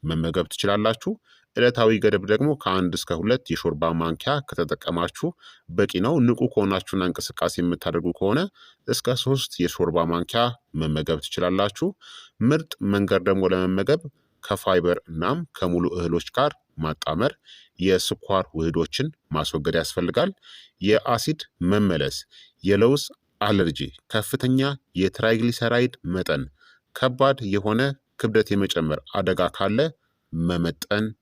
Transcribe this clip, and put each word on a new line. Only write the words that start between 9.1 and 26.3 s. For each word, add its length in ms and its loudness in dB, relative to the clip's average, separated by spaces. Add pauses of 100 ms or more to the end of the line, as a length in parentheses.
ሦስት 420 -2
የሾርባ 480 0
ማንኪያ 360 0 (320)
መመገብ 480 -2
ትችላላችሁ። 640 -2 (520)
ምርጥ 300 2 (160)
መንገድ 380 2
ደግሞ 260 2
ለመመገብ 520 2 (400)
ከፋይበር 600 2
እናም 340 -2 (140)
ከሙሉ 400 0
እህሎች 400 -2
ጋር 180 2 (280)
ማጣመር፣ 540 -2 (460)
የስኳር 720 0
ውህዶችን 560 -2 (240)
ማስወገድ 440 -2
ያስፈልጋል። 540 0 (520)
የአሲድ 580 0 (220)
መመለስ፣ 540 2 (480)
የለውዝ 400 4 (360)
አለርጂ፣ 400 2 (280)
ከፍተኛ 520 0 (360)
የትራይግሊሰራይድ 1000 2 (160)
መጠን፣ 340 -2 (520)